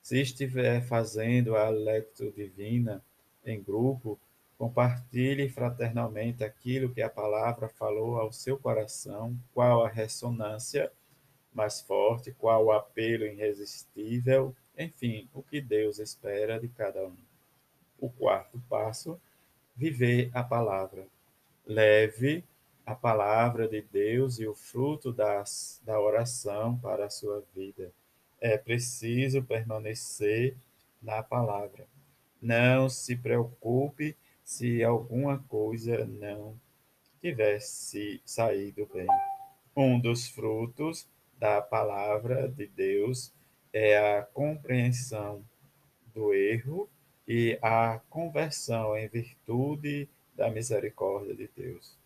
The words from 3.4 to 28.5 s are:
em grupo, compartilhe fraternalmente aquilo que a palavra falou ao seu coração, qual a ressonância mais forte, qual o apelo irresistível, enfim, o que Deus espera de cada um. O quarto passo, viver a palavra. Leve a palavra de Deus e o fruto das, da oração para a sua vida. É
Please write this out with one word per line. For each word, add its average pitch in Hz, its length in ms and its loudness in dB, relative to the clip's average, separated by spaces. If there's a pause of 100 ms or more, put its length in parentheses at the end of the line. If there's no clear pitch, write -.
em 110 180 -6
grupo, 113 560 -2 (380)
compartilhe 123 920 0
fraternalmente 117 960 -2
aquilo 123 500 -2
que 113 80 -4
a 110 80 0
palavra 110 600 -2
falou 110 480 -2
ao 110 160 -2
seu 135 240 -4
coração, 110 760 -4 (200)
qual 123 320 6
a 113 40 0
ressonância 113 1000 -4 (640)
mais 107 260 -2
forte, 110 540 2
qual 113 320 4
o 110 80 6
apelo 110 520 0
irresistível, 107 1300 -2 (240)
enfim, 120 560 -6
o 135 80 -14
que 147 200 -8
Deus 107 360 0
espera 107 640 -4
de 117 80 -8
cada 98 400 -6
um. 90 80 -14 (840)
O 131 120 -6
quarto 104 600 -2
passo, 110 480 -4 (600)
viver 123 560 2
a 120 100 -2
palavra. 98 640 -2 (600)
Leve 110 760 6 (400)
a 117 100 -6
palavra 113 720 4
de 107 140 -4
Deus 113 580 0
e 110 80 -4
o 107 80 -6
fruto 135 560 -4
das, 104 720 -2
da 107 160 0
oração 110 800 0
para 101 300 -4
a - 20 -10
sua 104 340 -6 (100)
vida. 95 380 -12 (480)
É 110 180 2